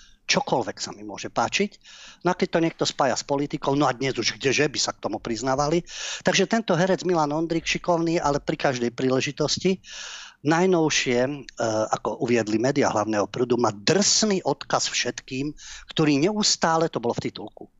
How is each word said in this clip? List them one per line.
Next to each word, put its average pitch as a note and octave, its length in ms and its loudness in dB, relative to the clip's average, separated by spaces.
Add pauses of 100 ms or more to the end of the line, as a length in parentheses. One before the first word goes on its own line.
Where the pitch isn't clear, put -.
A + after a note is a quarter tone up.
(280)
čokoľvek - 560 0
sa - 80 -10
mi G#2 160 -16
môže G#2 240 -10
páčiť. B2+ 480 -2 (480)
No F3+ 40 2
a F#3 40 0
keď F#3 160 0
to F3 80 4
niekto E3 240 0
spája D3 320 0
s - 80 -6
politikou, C#3+ 560 -2
no D3 80 4
a B2+ 80 0
dnes B2 240 -4
už - 160 -2
kdeže C3+ 320 2
by A#2+ 160 -4
sa - 80 -4
k - 80 -10
tomu A2 240 -6
priznávali. C3+ 560 0 (480)
Takže F#3 160 4
tento G#3+ 320 0
herec F3 320 2
Milan D#3+ 240 2
Ondrik, E3 320 -2
šikovný, E3 560 0
ale C#3+ 240 0
pri E3 160 -4
každej B2 320 0
príležitosti. C3+ 880 0 (640)
Najnovšie, D#3+ 800 4
e, C3 60 0 (580)
ako - 320 -4
uviedli A2+ 400 2
médiá C3 320 2
hlavného G#2 400 0
prúdu, A#2+ 240 0
má A#2 160 2
drsný F#3 720 2
odkaz - 480 -2
všetkým, C3 640 -6 (320)
ktorí D3+ 320 2
neustále, E3+ 720 2
to - 80 -4
bolo A2+ 160 -2
v - 160 -6
titulku - 480 -16